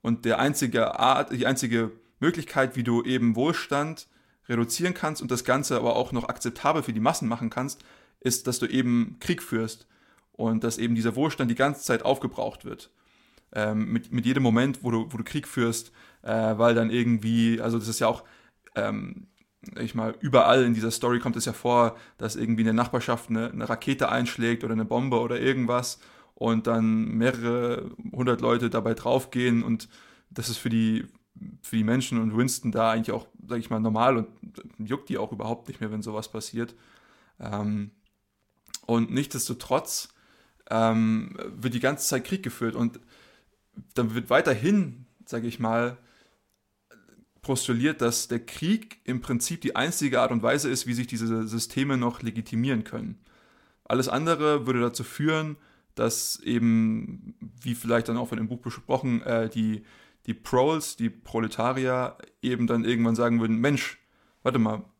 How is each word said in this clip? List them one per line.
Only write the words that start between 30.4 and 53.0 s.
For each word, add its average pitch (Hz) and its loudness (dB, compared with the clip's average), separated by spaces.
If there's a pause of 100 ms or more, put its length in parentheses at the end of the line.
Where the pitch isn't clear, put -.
ist 113 -4
für - -4
die, 113 2 (580)
für - -4
die 110 2
Menschen 123 0
und 110 0
Winston 123 0
da 113 2
eigentlich 113 -2
auch, 117 -6 (200)
sag 120 -4
ich 113 -8
mal, 110 -2
normal 113 4
und 110 -2 (500)
juckt 107 -6
die 98 -4
auch 104 -4
überhaupt 110 -8
nicht 139 -14
mehr, 110 -6
wenn 107 -6
sowas 107 -6
passiert. 113 -8 (640)
Ähm, 104 -4 (960)
und 117 2
nichtsdestotrotz, - -4 (560)
ähm, 110 2 (200)
wird 117 -2
die 120 -2
ganze 143 0
Zeit 131 0
Krieg 190 -4
geführt 113 -4
und 117 -2 (920)
dann 113 0
wird 120 -4
weiterhin, 139 2 (200)
sag 117 -6
ich 113 -6
mal, 117 0 (1400)
postuliert, 131 0
dass 117 0
der 120 -4
Krieg - -2
im - -4
Prinzip 131 -4
die 131 -2
einzige 135 0
Art 123 2
und 117 0
Weise 135 2
ist, 123 -2
wie 123 -4
sich 123 -2
diese 113 -2
Systeme 131 -2
noch 120 -2
legitimieren 113 -2
können. - -10 (680)